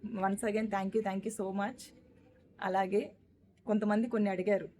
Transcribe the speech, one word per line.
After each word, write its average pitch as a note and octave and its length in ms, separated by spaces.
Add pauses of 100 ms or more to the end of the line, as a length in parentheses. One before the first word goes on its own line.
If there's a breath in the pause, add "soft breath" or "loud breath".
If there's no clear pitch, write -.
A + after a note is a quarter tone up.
Once G3 340
again A3 260
thank G3 260
you, A3 80
thank F#3+ 240
you A3+ 80 (100)
so F#3+ 140
much. G#3 260 (800)
అలాగే F#3+ 500 (540)
కొంతమంది G#3+ 420
కొన్ని G#3 220
అడిగారు F#3 380 (120)